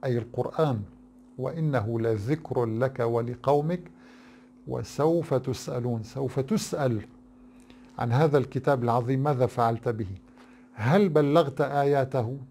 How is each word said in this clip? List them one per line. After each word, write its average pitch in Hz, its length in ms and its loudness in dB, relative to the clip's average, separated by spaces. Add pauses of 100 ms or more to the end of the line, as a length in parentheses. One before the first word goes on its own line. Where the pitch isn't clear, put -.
أي 123 140 0
القرآن، 123 640 -2 (560)
"وإنه 127 600 -2
لذكر 113 640 -2
لك 120 360 -2
ولقومك 123 920 0 (760)
وسوف 156 680 0
تسألون". 123 680 -4
سوف 135 380 -6
تسأل 135 600 -2 (960)
عن 117 140 0
هذا 143 260 4
الكتاب 127 460 0
العظيم، 123 380 2
ماذا 135 240 2
فعلت 117 420 0
به؟ 110 200 -4 (680)
هل 175 340 4
بلغت 147 520 4
آياته 139 760 0 (120)